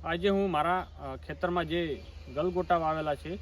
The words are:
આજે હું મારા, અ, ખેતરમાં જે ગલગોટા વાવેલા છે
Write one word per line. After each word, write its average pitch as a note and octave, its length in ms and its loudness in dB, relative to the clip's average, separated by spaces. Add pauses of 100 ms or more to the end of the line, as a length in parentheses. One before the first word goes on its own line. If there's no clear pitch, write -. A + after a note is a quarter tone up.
આજે E3+ 260 2
હું G3 220 4
મારા, E3 360 2 (120)
અ, C3+ 160 -6
ખેતરમાં F3 500 -2
જે D#3+ 380 -2 (320)
ગલગોટા F3 420 2
વાવેલા D#3 380 0
છે D#3+ 260 -8